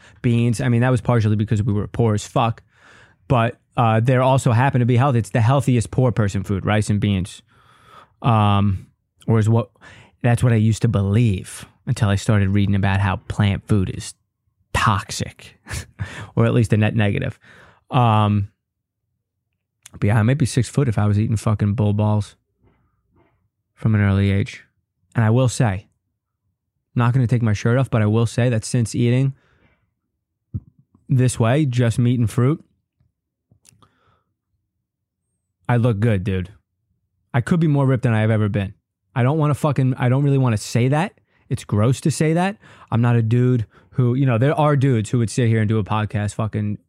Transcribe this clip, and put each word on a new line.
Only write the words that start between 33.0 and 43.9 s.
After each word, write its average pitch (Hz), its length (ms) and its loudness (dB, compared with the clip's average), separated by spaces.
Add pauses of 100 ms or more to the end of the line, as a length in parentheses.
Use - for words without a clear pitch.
I 123 100 0
look 113 220 0
good, 104 240 0
dude. 92 280 -4 (840)
I 120 80 2
could 175 180 0
be 165 80 0
more 139 180 2
ripped 131 180 0
than 120 100 0
I 107 80 0
have 110 100 2
ever 107 180 0
been. 101 240 -4 (400)
I 123 100 -2
don't 143 140 0
wanna 147 160 0
fucking, 131 420 0
I 123 140 0
don't 135 140 2
really 139 140 2
wanna 123 200 2
say 120 320 -2
that. 151 300 -2 (300)
It's - 160 -6
gross 110 360 0
to 156 100 0
say 156 220 0
that. 190 240 -2 (340)
I'm 117 100 0
not 120 160 2
a 117 40 2
dude 120 440 0 (260)